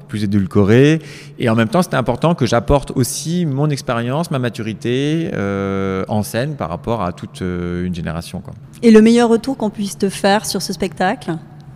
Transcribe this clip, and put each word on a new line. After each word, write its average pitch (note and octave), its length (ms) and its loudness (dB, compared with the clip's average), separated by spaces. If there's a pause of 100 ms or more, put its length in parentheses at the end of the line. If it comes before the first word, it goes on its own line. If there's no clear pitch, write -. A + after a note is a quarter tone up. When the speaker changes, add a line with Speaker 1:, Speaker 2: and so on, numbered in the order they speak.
Speaker 1:
plus G#2+ 160 -4
édulcorée. G#2 760 4 (380)
Et A#2+ 120 -2
en A2 60 2
même A#2 120 2
temps, F3+ 140 2
c'était F3 160 -2
important B2+ 360 0
que C#3 120 0
j'apporte A#2+ 500 0
aussi D3+ 500 -2
mon C#3+ 240 0
expérience, C3 600 -4
ma C#3 80 -2
maturité, B2 960 -2
euh, G2 760 -2
en G#2+ 160 -2
scène C3+ 320 -4
par F#2+ 140 -6
rapport G#2+ 340 -4
à F2+ 80 -2
toute, - 300 -14
euh, F2+ 440 -4
une F2+ 80 -4
génération, E2 460 -8
quoi. - 140 -16 (280)
Speaker 2:
Et A#3 80 6
le G#3+ 120 10
meilleur A#3 260 6
retour A#3 300 0
qu'on G#3+ 120 -2
puisse G3+ 280 -8
te G3+ 100 -2
faire G3+ 380 0
sur G3 160 -4
ce - 100 -8
spectacle ? F#3 640 -4 (400)